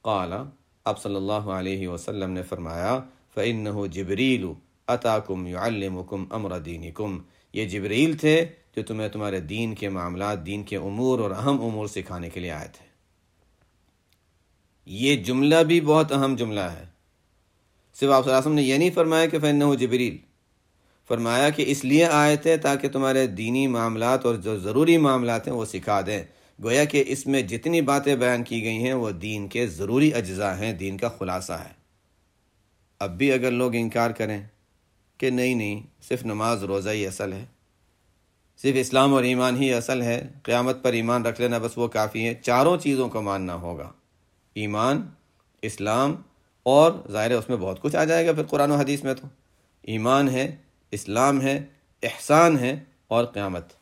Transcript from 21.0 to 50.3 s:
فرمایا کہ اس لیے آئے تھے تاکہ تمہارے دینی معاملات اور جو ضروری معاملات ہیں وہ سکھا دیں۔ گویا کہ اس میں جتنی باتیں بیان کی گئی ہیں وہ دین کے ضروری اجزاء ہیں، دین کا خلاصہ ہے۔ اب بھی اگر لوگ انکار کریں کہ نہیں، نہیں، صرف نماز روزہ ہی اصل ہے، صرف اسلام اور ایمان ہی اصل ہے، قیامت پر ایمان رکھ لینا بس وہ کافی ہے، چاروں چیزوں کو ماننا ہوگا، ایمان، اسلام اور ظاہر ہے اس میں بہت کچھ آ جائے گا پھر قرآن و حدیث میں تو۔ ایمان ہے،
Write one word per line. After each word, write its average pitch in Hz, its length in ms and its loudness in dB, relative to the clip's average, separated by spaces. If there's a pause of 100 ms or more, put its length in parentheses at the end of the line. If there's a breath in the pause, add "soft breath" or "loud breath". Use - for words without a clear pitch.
فرمایا 120 420 2
کہ 151 180 -2
اس 135 180 -2
لیے 151 200 6
آئے 147 300 6
تھے 160 220 2
تاکہ 139 320 0
تمہارے 135 380 2
دینی 113 400 -2
معاملات 117 580 0
اور 117 100 2
جو 107 220 -4
ضروری 139 400 4
معاملات 123 500 2
ہیں 131 80 -4
وہ 113 100 -2
سکھا 98 400 -2
دیں۔ 98 180 -4 (400 soft breath)
گویا 127 220 4
کہ 147 220 2
اس 135 200 -4
میں 135 140 2
جتنی 156 400 -2
باتیں 139 340 2
بیان 123 280 2
کی 113 200 -4
گئی 113 200 -2
ہیں 127 100 0
وہ 117 180 -2
دین 101 360 -8
کے 117 200 -2
ضروری 110 460 2
اجزاء 95 440 -4
ہیں، 107 160 -4
دین 95 240 -6
کا 117 120 -2
خلاصہ 90 440 -8
ہے۔ 80 200 -12 (1300)
اب 92 180 -4
بھی 135 140 2
اگر 127 200 2
لوگ 120 240 0
انکار 117 360 0
کریں 107 300 -6 (760)
کہ 135 120 -2
نہیں، 127 260 0
نہیں، 104 260 -4 (200)
صرف - 240 -6
نماز 110 380 -2
روزہ 98 260 -2
ہی 107 180 -2
اصل 95 260 -6
ہے، 101 120 -12 (1120)
صرف 135 220 2
اسلام 135 340 4
اور 131 100 4
ایمان 127 380 2
ہی 131 120 2
اصل 123 280 -2
ہے، 120 260 -2 (160)
قیامت 123 400 0
پر 123 100 2
ایمان 117 320 0
رکھ 117 160 -2
لینا 120 160 0
بس 113 200 -4
وہ 120 100 0
کافی 110 400 -2
ہے، 117 60 -2
چاروں 131 440 2
چیزوں 131 320 0
کو 110 120 -4
ماننا 95 340 -4
ہوگا، 85 360 -10 (600)
ایمان، 107 540 0 (540)
اسلام 110 540 -2 (480)
اور 147 280 8 (200)
ظاہر 107 180 0
ہے 123 60 2
اس 110 140 -2
میں 123 80 0
بہت 95 240 -6
کچھ 151 140 -2
آ 160 80 4
جائے 165 240 2
گا 160 60 4
پھر 151 100 0
قرآن 143 280 0
و 147 40 4
حدیث 143 280 0
میں 135 100 -2
تو۔ 139 140 -10 (540)
ایمان 127 480 2
ہے، 127 260 -2 (360)